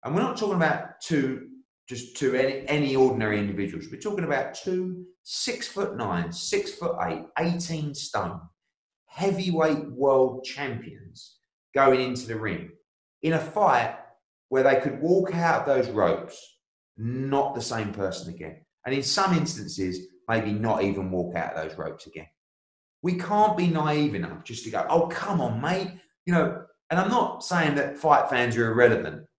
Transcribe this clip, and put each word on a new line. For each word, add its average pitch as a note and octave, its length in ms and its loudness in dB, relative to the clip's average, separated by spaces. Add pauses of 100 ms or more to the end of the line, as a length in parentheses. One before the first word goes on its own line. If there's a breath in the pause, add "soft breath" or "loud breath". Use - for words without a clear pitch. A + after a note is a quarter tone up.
And C3+ 100 -6
we're G3 80 2
not B3+ 140 -2
talking G3+ 200 -2
about - 440 0
two, C3+ 500 -2 (380)
just - 300 -14
two B2+ 180 2
any, C3+ 320 0
any C#3+ 280 0
ordinary A2 440 4
individuals. G2 520 -4
We're - 80 -14
talking G3 260 -4
about C#3+ 300 -2
two F#3 500 -4 (160)
six-foot-nine, - 1080 -6
six-foot-eight, - 920 -4 (140)
eighteen E3 540 -2
stone, F2 480 -6 (640)
heavyweight E3 840 0
world C3 520 4
champions - 920 -10 (360)
going C3+ 280 6
into B2 260 -4
the A2+ 80 -6
ring G2+ 340 -6 (540)
in D#3+ 100 2
a D#3 60 2
fight C#3 560 2 (540)
where C3+ 120 2
they C3+ 140 6
could C3+ 260 0
walk F3+ 320 2
out E3 280 2
of - 40 -6
those C3 240 2
ropes, G2 500 0 (580)
not B2+ 580 -2
the A#2+ 60 -6
same A2 300 -4
person F#2 400 -6
again. E2 320 -14 (220)
And B2+ 80 -2
in C#3 80 0
some F#3 340 2
instances, F#2+ 680 -4 (240)
maybe G#2+ 220 0
not G#2 320 0
even G2 260 -2
walk F2 260 -4
out D#2+ 200 -4
of D#2+ 80 -6
those D#2 140 -10
ropes D#2 280 -10
again. D#2 220 -16 (760)
We F3 140 0
can't G#3+ 420 2
be F3+ 100 2
naive D3+ 460 2
enough E2+ 300 -6
just - 220 -12
to A2 40 -8
go, - 200 -2
"Oh, E3 180 4
come G3 340 -2
on, A#2 200 -2
mate." F#3+ 300 -2 (340 loud breath)
You F3 80 0
know, D3+ 320 2 (240)
and E3+ 100 2
I'm G3 100 0
not - 340 0
saying D#3+ 320 0
that - 220 -2
fight C#3+ 320 6
fans A#2+ 280 2
are A2+ 140 2
irrelevant. A2 540 4 (140)